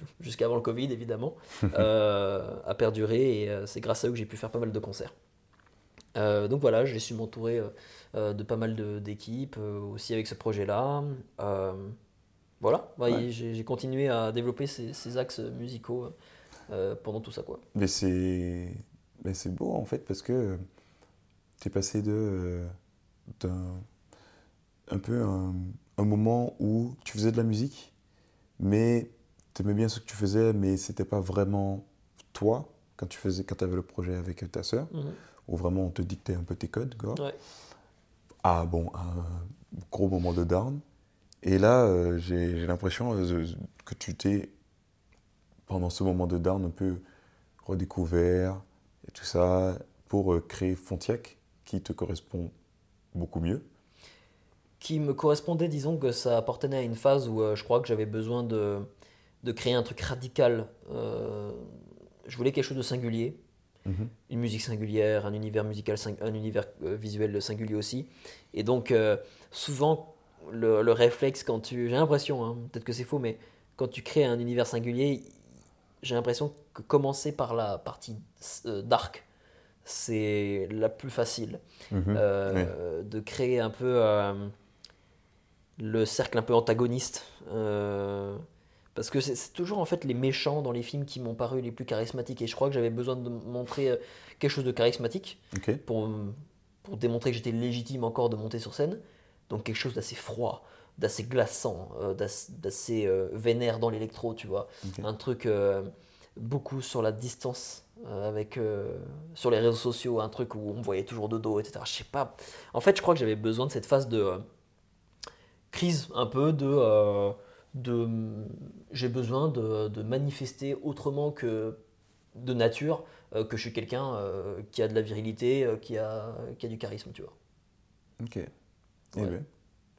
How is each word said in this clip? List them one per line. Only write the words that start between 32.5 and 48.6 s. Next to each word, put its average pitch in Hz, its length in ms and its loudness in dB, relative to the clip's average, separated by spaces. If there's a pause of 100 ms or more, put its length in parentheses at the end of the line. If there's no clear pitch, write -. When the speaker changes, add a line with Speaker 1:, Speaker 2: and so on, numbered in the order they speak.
Speaker 2:
quand - 100 -6
tu - 100 -12
faisais, 95 260 -2
quand 87 120 -6
t'avais 90 200 0
le 92 80 0
projet 90 320 -6
avec 87 360 -6
ta - 120 -4
sœur, 131 280 -2
Speaker 1:
Mhm. 151 220 -6 (340)
Speaker 2:
où 87 100 -4
vraiment 90 280 0
on 87 40 0
te - 120 -4
dictait 90 340 -4
un 87 80 -2
peu 95 120 -6
tes - 120 -6
codes, 123 280 -4
quoi. 107 260 -6
Speaker 1:
Ouais. 143 140 -6 (1080)
Speaker 2:
Ah 85 220 4
bon, 85 280 0
un 87 320 -4 (680)
gros 98 180 4
moment 90 240 2
de 87 100 4
down. 104 360 2 (640)
Et 95 140 6
là, 117 280 10
euh, 87 320 4
j'ai, 87 420 0
j'ai 82 80 -2
l'impression, 92 460 0
euh, 87 320 2 (400)
que - 100 -12
tu - 200 -8
t'es, 101 340 2 (1160)
pendant 90 240 0
ce 85 140 -4
moment 92 240 2
de 87 100 2
down, 92 280 2
un 87 40 0
peu 92 260 0 (720)
redécouvert 90 960 2 (460)